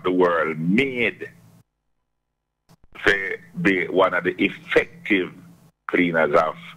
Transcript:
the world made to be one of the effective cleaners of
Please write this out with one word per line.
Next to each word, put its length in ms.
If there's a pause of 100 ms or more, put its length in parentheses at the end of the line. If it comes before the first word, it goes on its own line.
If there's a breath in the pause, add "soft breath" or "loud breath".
the 60
world 480
made 720 (1800)
to 300 (260)
be 260
one 260
of 100
the 180
effective 920 (540)
cleaners 480
of 200 (220)